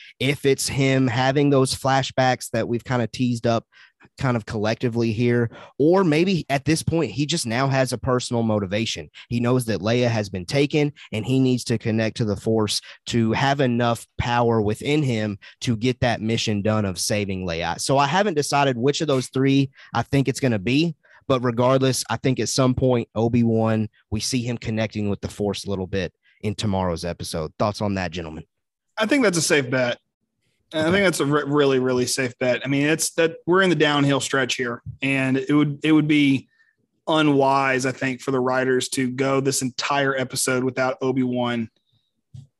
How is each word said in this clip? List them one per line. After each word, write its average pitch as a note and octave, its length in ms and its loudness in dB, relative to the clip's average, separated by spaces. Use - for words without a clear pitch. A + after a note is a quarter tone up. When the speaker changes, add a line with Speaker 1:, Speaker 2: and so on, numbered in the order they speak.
Speaker 1:
if C3+ 260 -2
it's C3+ 240 2
him C3 380 2
having C3+ 440 2
those C3 240 4
flashbacks C3 760 0
that A2+ 160 -2
we've A2+ 180 -4
kind B2 180 -2
of A2 100 -4
teased B2 340 -2
up A#2 180 0
kind B2+ 200 0
of G#2+ 100 -6
collectively A2+ 680 -2
here, A#2+ 380 0
or E3+ 260 4
maybe E3 440 2
at C#3 160 -2
this D#3+ 180 0
point, D#3+ 280 -2
he C3+ 160 -4
just D#3 200 -4
now B2 220 0
has C3 240 0
a A#2 60 -4
personal B2 440 -2
motivation. G#2 680 -2
He A#2+ 120 -2
knows A#2+ 260 2
that G2+ 140 -2
Leia A#2+ 280 2
has G#2+ 200 -2
been F#2+ 180 -8
taken D3 460 0
and A2 120 -4
he C3 140 0
needs B2+ 260 2
to A#2 140 -2
connect A2 380 -2
to A#2+ 80 -2
the G#2 120 0
Force A2 440 0
to A2+ 260 0
have C#3 280 2
enough A#2+ 460 0
power A#2+ 460 2
within C3 400 -2
him G#2+ 360 -2
to A#2 160 -2
get A#2+ 240 -2
that A#2+ 200 0
mission A2 420 -2
done G#2+ 220 0
of F2+ 140 -4
saving G2 480 -4
Leia. E2+ 340 -4
So C3+ 180 0
I C#3+ 80 4
haven't F#3 280 0
decided C#3+ 420 0
which C3+ 240 0
of E3 80 -2
those C3 200 0
three C3+ 420 2
I A#2 80 0
think C#3 260 0
it's C3+ 120 -2
gonna A#2+ 180 0
be, C#3 380 0
but C3 160 2
regardless, B2 640 2
I A2+ 60 -2
think B2+ 240 0
at G#2+ 80 -2
some B2+ 260 2
point, B2 400 0
Obi-Wan, A2+ 760 2
we A2 100 -4
see B2 220 -4
him A#2 160 -6
connecting A2 520 -4
with G2 100 -4
the G2 80 -6
Force G2+ 360 -4
a G2 60 -6
little F#2+ 180 -4
bit F#2+ 240 -4
in G#2+ 160 -4
tomorrow's F#2 480 -2
episode. E2+ 540 -8
Thoughts G#2+ 240 -2
on G#2 120 -2
that, F2+ 180 -4
gentlemen? D#2+ 320 -10
Speaker 2:
I G#3+ 100 -2
think C#4 180 2
that's F3+ 140 2
a D3+ 40 0
safe C#3 280 2
bet. B2+ 280 -2
And D#3 120 -2
I D#3 60 0
Speaker 1:
Okay. F3+ 100 4
Speaker 2:
think G3+ 80 4
that's F3 140 2
a D#3 40 0
re-, D3 220 0
really, C#3 320 4
really B2+ 260 0
safe B2 340 -4
bet. B2 240 0
I C3 60 -6
mean, C#3+ 160 2
it's D#3 280 0
that E3 240 0
we're F3+ 160 4
in F#3 80 4
the E3 40 2
downhill C#3+ 460 2
stretch C3 360 -2
here, B2 260 -6
and C3+ 380 0
it C3 160 -2
would, D3 280 2
it D#3 100 2
would D3+ 140 4
be C#3+ 400 2
unwise, C#3 800 2
I C3 60 -2
think, B2+ 280 -6
for C3+ 120 -4
the C3 80 2
writers B2+ 500 0
to C3 200 -2
go C3+ 300 0
this C3+ 220 0
entire C3+ 520 -2
episode B2+ 500 -2
without C3 360 -2
Obi-Wan B2 720 -2